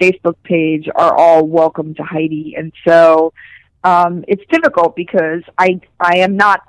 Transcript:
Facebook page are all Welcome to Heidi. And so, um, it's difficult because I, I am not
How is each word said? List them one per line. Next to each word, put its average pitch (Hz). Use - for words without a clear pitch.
Facebook 185
page 156
are 160
all 160
Welcome 160
to 151
Heidi. 156
And 160
so, 165
um, 175
it's 196
difficult 277
because 170
I, 185
I 175
am 190
not 202